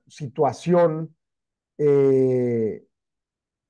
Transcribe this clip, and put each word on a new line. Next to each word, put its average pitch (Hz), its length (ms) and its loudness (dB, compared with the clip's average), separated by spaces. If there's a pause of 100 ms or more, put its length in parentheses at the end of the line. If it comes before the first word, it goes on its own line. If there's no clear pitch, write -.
situación, 160 1120 -2 (600)
eh, 131 1080 0 (840)